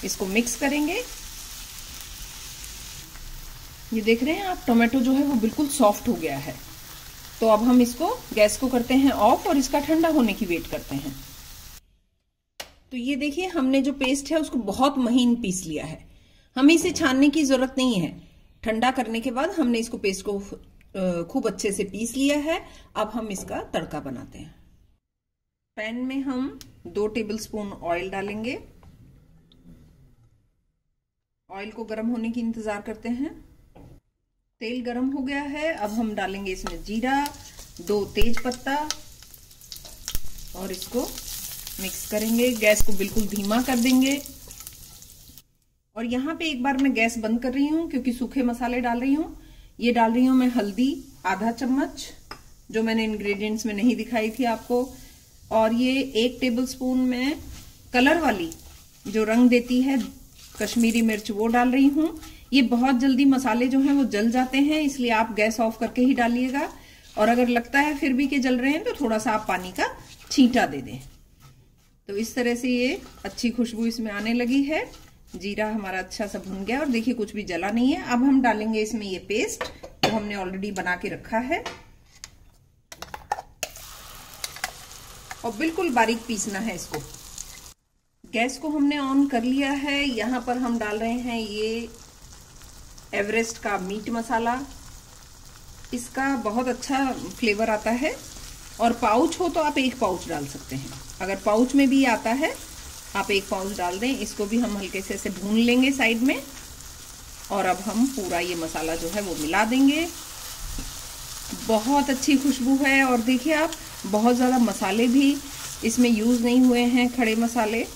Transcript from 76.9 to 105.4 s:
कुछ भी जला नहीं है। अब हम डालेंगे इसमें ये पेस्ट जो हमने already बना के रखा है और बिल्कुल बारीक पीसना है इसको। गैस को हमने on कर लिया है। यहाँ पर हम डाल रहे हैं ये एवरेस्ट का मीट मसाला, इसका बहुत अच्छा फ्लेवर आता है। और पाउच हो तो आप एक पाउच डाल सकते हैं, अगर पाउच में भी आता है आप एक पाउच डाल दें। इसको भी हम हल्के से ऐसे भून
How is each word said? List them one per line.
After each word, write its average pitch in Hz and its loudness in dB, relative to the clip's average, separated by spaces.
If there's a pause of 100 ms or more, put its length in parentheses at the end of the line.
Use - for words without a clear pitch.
कुछ 220 -4
भी 208 -6
जला 180 -4
नहीं 247 4
है। 277 -2
अब 247 2
हम 269 6
डालेंगे 220 2
इसमें 214 -4
ये 185 -6
पेस्ट 240 -4 (440)
जो 202 2
हमने 208 -4
already 190 -6
बना 185 -4
के 190 -8
रखा 180 -6
है 285 -2 (3750)
और 220 -6
बिल्कुल 330 -2
बारीक 233 2 (100)
पीसना 196 -4
है 202 -4
इसको। - -8 (1300)
गैस 240 -2
को 311 -6
हमने 294 2
on 277 2
कर 233 0
लिया 269 0
है। 285 0
यहाँ 233 -2
पर 247 -2
हम 233 0
डाल 214 -4
रहे 233 -2
हैं 240 -4
ये 220 -4 (1200)
एवरेस्ट 214 -2
का 202 -4
मीट 202 -6
मसाला, 233 -2 (1300)
इसका 269 -2
बहुत 226 -2
अच्छा 262 -2
फ्लेवर 214 -2
आता 214 0
है। 302 -2 (640)
और 226 2
पाउच 247 2
हो 359 0
तो 311 -2
आप 294 0
एक 262 0
पाउच 185 -2
डाल 147 -6
सकते 135 -12
हैं, 139 -8 (320)
अगर 190 -4 (100)
पाउच 226 4
में 277 6
भी 269 6
आता 226 0
है 320 0 (600)
आप 202 -2
एक 196 0
पाउच 196 -4
डाल 180 -4
दें। 240 -2
इसको 214 -4
भी 214 0
हम 208 -2
हल्के 190 -6
से 190 -8
ऐसे 196 -6
भून 196 -2